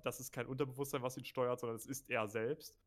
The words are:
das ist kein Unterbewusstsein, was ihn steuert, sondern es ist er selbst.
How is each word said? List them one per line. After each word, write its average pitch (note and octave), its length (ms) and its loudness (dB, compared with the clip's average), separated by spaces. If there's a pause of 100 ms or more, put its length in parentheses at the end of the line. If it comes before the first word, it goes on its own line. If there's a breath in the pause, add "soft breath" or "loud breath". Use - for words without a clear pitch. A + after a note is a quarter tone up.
das B2 160 0
ist - 140 -8
kein B2 140 -2
Unterbewusstsein, C3+ 560 0
was B2+ 140 0
ihn B2+ 80 -6
steuert, B2 360 2
sondern A#2 160 0
es - 80 -8
ist - 240 -6
er A2+ 180 4
selbst. A2+ 480 0 (120)